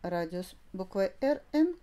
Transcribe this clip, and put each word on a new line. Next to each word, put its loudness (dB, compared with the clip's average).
радиус -4
буквой -2
Р 2
Н. 4